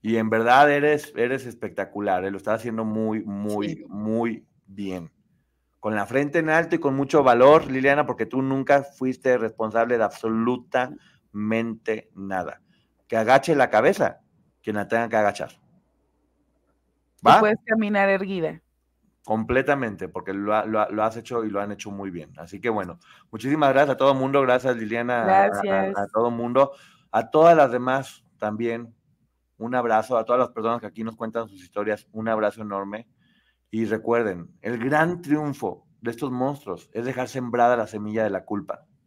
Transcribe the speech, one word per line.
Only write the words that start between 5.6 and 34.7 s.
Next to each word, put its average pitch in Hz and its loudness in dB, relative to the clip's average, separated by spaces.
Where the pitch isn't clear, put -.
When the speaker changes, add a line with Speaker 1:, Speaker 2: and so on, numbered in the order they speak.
Speaker 1:
Con 110 -4
la 101 -2
frente 143 -2
en 160 -2
alto 165 2
y 165 -2
con 139 -2
mucho 139 2
valor, 135 8
Liliana, 139 2
porque 110 -4
tú 131 -6
nunca 135 2
fuiste 131 -2
responsable 113 -2
de 113 2
absolutamente 113 -4
nada. 92 -8
Que 113 -4
agache 131 4
la 131 2
cabeza 135 2
quien 104 -6
la 98 -4
tenga 117 -2
que 113 -2
agachar. 104 0
Speaker 2:
Tú - 4
Speaker 1:
¿Va? 180 10
Speaker 2:
puedes 220 2
caminar 208 0
erguida. 185 -2
Speaker 1:
Completamente, 113 -2
porque 90 -10
lo 101 -2
ha-, 107 2
lo 110 0
ha-, 104 0
lo 107 -2
has 110 -2
hecho 117 -6
y 107 -4
lo 98 -4
han 104 -6
hecho 101 -14
muy 98 -10
bien. 80 -14
Así 87 -16
que 120 -4
bueno, 95 -4
muchísimas 139 0
gracias 139 4
a - -8
todo 139 4
mundo, 135 2
gracias 127 2
Liliana, 117 -2
a, 107 0
a, 101 6
a, 101 2
Speaker 2:
Gracias. 101 -2
Speaker 1:
a 101 -4
todo 117 0
mundo, 123 0
a 117 -2
todas 160 8
las 143 6
demás 127 -4
también, 117 -6
un 120 -8
abrazo, 117 2
a 110 0
todas 123 2
las 120 0
personas 117 -4
que 107 -14
aquí 110 -12
nos 113 -10
cuentan 113 -8
sus 98 -20
historias, 104 -6
un 110 -6
abrazo 110 -2
enorme. 101 -8
Y 110 -4
recuerden, 110 -2
el 117 -6